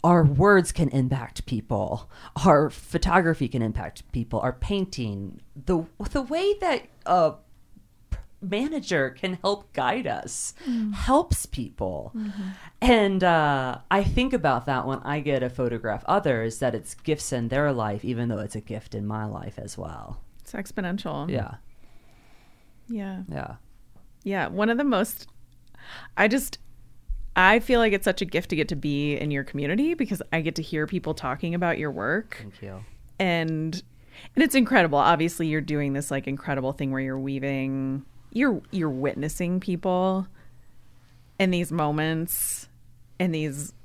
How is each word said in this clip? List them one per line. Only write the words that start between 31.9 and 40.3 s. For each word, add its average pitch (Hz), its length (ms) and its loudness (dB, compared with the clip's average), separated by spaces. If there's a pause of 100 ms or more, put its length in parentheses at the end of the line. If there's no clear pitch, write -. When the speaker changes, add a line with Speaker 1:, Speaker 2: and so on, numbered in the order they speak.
Speaker 2:
work. 143 500 -4
Speaker 1:
Thank 101 200 -16
you. 95 220 -12 (340)
Speaker 2:
And, 160 640 0 (540)
and 269 80 6
it's 277 120 2
incredible. 214 420 6
Obviously, 160 500 4
you're 156 140 2
doing 147 320 0
this, 139 180 -4
like, 135 160 -2
incredible 139 460 -2
thing 135 180 -2
where 131 80 -2
you're 135 200 -4
weaving, 135 840 -2 (300)
you're, 240 280 2 (100)
you're 165 180 0
witnessing 156 720 -2
people 185 680 0 (1120)